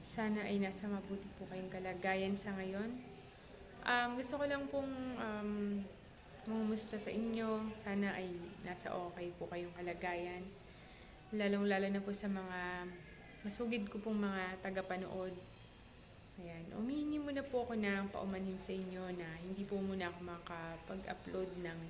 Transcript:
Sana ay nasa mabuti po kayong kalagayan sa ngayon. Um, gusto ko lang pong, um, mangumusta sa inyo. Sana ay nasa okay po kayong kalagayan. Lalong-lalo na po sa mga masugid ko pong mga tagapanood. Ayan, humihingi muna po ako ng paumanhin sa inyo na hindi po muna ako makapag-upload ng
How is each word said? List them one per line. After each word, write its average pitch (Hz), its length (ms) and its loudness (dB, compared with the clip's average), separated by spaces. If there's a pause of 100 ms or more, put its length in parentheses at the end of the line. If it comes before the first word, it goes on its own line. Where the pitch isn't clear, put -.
Sana 214 400 2
ay 202 160 4
nasa 196 320 2
mabuti 196 320 -2 (160)
po 190 80 -6
kayong 185 240 -4
kalagayan 190 640 4
sa 202 240 -2
ngayon. 202 400 0 (880)
Um, 240 320 6
gusto 262 160 0
ko 285 80 4
lang 277 240 4
pong, 269 240 2 (240)
um, 208 640 2 (640)
mangumusta 220 560 2
sa 202 80 -4
inyo. 220 720 2
Sana 202 400 2
ay 185 80 0 (400)
nasa 180 240 -2
okay 175 480 -2
po 170 80 -2
kayong 175 240 -2
kalagayan. 175 720 -2 (880)
Lalong-lalo 202 560 6
na 196 160 2
po 202 80 0
sa 202 160 0
mga 180 640 0 (560)
masugid 226 400 2
ko 208 160 -4
pong 214 160 4
mga 190 400 2
tagapanood. 190 720 0 (1120)
Ayan, 165 220 -6 (100)
humihingi 294 480 2
muna 277 160 0
po 254 240 2
ako 233 160 2
ng 196 320 4
paumanhin 190 480 0
sa 190 160 -2
inyo 185 400 -2
na 170 240 -4
hindi 190 240 -2
po 202 160 0
muna 190 320 2
ako 175 160 -8
makapag-upload 175 1400 -4
ng 165 160 -4 (100)